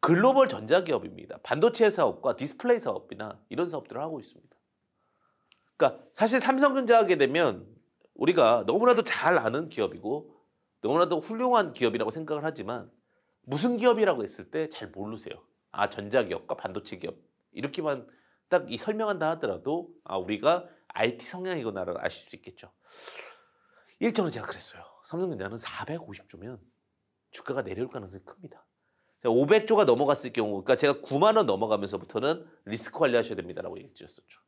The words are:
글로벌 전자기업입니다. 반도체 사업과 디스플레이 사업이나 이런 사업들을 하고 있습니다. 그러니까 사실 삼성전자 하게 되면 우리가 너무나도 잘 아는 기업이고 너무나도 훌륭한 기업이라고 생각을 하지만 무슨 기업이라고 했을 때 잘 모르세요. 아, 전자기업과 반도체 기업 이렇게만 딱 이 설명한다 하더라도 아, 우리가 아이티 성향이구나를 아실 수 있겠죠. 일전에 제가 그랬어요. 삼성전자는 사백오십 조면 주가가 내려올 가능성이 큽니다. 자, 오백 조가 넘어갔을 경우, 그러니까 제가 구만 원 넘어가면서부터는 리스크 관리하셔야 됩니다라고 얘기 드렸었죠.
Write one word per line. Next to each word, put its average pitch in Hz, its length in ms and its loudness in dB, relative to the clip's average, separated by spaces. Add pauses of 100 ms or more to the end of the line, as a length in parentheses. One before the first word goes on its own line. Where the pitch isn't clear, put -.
글로벌 247 460 6
전자기업입니다. 117 960 -2
반도체 214 460 4
사업과 135 480 0
디스플레이 233 420 0
사업이나 107 720 -8
이런 170 200 -2
사업들을 139 320 -10
하고 156 200 -8
있습니다. - 360 -20 (1160)
그러니까 - 280 0 (100)
사실 226 260 2
삼성전자 262 580 4
하게 185 200 4
되면 135 500 0 (460)
우리가 123 520 4
너무나도 220 380 4
잘 - 340 0
아는 127 300 -2
기업이고 107 720 -6 (440)
너무나도 160 380 2
훌륭한 220 540 0
기업이라고 110 380 0
생각을 151 340 -6
하지만 117 440 -8 (520)
무슨 160 340 -2
기업이라고 208 480 2
했을 - 280 -12
때 156 180 -4
잘 110 180 -14
모르세요. 107 560 -12 (280)
아, 104 180 -2
전자기업과 101 640 -2
반도체 98 420 -10
기업 85 180 -10 (360)
이렇게만 143 560 -6 (400)
딱 156 240 0
이 120 60 -6
설명한다 208 540 -2
하더라도 147 640 -6 (120)
아, 95 120 -6
우리가 107 500 0 (200)
아이티 - 380 -4
성향이구나를 113 760 -8
아실 - 260 -8
수 - 80 -16
있겠죠. - 340 -20 (1300)
일전에 220 300 0
제가 - 180 -8
그랬어요. - 340 -14 (220)
삼성전자는 120 540 -6
사백오십 - 720 -12
조면 110 280 -16 (720)
주가가 131 320 -6
내려올 101 260 -6
가능성이 98 340 -14
큽니다. - 420 -20 (560)
자, 123 80 2
오백 147 380 6
조가 214 180 6
넘어갔을 135 460 4
경우, 107 200 0
그러니까 101 240 2
제가 143 260 2
구만 190 340 4
원 208 100 4
넘어가면서부터는 107 1000 -2 (200)
리스크 107 340 -8
관리하셔야 123 360 2
됩니다라고 87 420 -10
얘기 - 160 -20
드렸었죠. - 540 -20